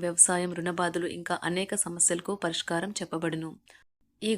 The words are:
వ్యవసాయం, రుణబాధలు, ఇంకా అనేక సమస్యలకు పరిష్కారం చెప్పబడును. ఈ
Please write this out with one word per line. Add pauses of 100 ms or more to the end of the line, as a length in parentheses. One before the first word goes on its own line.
వ్యవసాయం,
రుణబాధలు,
ఇంకా (160)
అనేక (120)
సమస్యలకు (120)
పరిష్కారం (100)
చెప్పబడును. (720)
ఈ